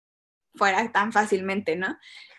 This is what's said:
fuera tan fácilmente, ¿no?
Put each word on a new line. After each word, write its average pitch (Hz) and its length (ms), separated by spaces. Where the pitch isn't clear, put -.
fuera 214 360
tan 208 220
fácilmente, 196 640
¿no? 190 200